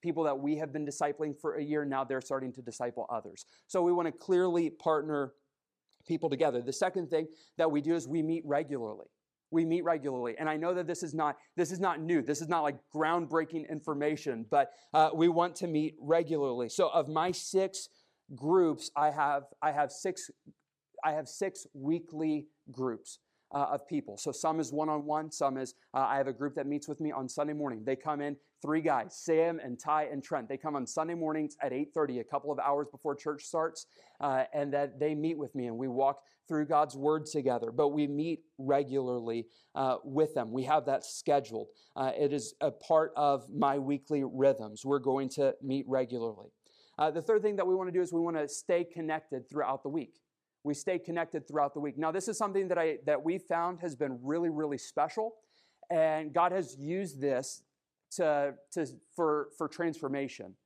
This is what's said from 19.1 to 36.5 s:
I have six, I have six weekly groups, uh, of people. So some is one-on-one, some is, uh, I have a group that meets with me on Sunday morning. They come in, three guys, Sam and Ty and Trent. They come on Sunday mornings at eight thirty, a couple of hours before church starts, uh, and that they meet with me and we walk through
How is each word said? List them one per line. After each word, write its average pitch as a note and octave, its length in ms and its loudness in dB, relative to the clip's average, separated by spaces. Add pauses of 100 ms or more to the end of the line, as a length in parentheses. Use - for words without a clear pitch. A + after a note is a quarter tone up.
I D3+ 80 4
have C#3+ 200 0
six, - 380 -6 (760)
I D#3 100 2
have D3+ 140 -4
six - 460 -4
weekly D#3 720 -2 (260)
groups, B2 480 -6 (320)
uh, C#3+ 200 0
of C#3+ 160 -4
people. C#3 300 -4
So D3 140 -6
some D#3+ 280 -2
is C3+ 120 -2
one-on-one, D3+ 600 -2
some C3+ 260 0
is, C3 160 -6 (220)
uh, C3+ 120 2
I C3+ 100 2
have C3+ 100 2
a C3+ 60 -2
group C#3 200 -4
that C#3 140 -2
meets D3 200 -4
with D3+ 140 -6
me D3+ 100 -2
on C3 160 -4
Sunday D3 260 -2
morning. C3 300 -4
They C3+ 120 0
come D3 260 -4
in, C#3+ 160 -4 (240)
three D#3 200 2
guys, C3 360 0
Sam E3 460 4
and B2 160 -8
Ty D3+ 320 0
and C#3 120 -6
Trent. C3 240 -4
They C3+ 100 -4
come D3+ 180 -4
on B2+ 100 -2
Sunday E3 300 -2
mornings D#3 480 -2
at C3 100 -2
eight D3 180 -4
thirty, C#3 280 0
a A2+ 40 -4
couple C#3+ 280 -4
of C#3 80 -2
hours C#3+ 320 0
before C#3+ 240 -4
church D3 300 -6
starts, D#3+ 420 -2 (340)
uh, C3 220 2 (100)
and C#3+ 200 -2
that C#3 260 0
they D3+ 160 2
meet D#3 240 0
with C#3 160 -8
me B2+ 100 -2
and A#2 120 -4
we C3 100 -2
walk C3+ 340 2 (260)
through D3+ 180 2